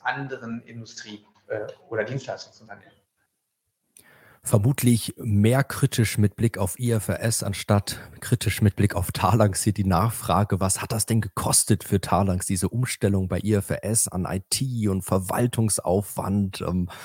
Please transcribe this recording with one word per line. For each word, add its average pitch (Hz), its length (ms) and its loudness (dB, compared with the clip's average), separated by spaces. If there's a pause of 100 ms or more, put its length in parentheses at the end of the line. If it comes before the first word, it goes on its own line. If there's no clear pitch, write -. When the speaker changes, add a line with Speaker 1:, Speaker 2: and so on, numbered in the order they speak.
Speaker 1:
anderen 123 580 -6
Industrie-, 110 640 -16 (220)
äh, 110 180 -6 (240)
oder 110 140 -2
Dienstleistungsunternehmen. - 880 -10 (1500)
Speaker 2:
Vermutlich 120 720 2
mehr 110 440 4
kritisch - 540 0
mit 104 200 2
Blick 110 200 0
auf 92 220 -4
I 120 140 0
F 110 160 0
R 95 120 -2
S 113 220 -2
anstatt - 560 0 (220)
kritisch - 420 0
mit 104 140 4
Blick 101 180 2
auf 95 180 -4
Talanx 101 500 4
hier 104 120 2
die 101 100 -2
Nachfrage, 95 720 2
was 95 220 0
hat - 120 -6
das 110 120 -2
denn 113 160 2
gekostet - 640 0
für 98 160 0
Talanx, 95 460 2
diese 95 240 -2
Umstellung 98 580 0
bei 90 120 -2
I 107 140 2
F 98 140 0
R - 160 -4
S 110 240 0
an 92 180 -4
I 95 220 -4
T 120 400 -2
und 95 140 0
Verwaltungsaufwand? 98 1600 0
Ähm, 87 260 -2 (160)